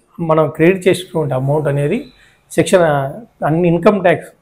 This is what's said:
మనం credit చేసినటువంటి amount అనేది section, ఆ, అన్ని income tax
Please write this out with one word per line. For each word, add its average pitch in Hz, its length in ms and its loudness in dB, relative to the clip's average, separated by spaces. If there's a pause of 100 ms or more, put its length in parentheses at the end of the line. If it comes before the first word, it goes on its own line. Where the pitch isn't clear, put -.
(200)
మనం 160 360 0
credit 185 320 2
చేసినటువంటి 156 460 -2
amount 143 340 -2
అనేది 143 300 -2 (520)
section, 170 320 2
ఆ, 143 380 -2 (260)
అన్ని 170 220 0
income 175 340 2
tax 170 280 0 (120)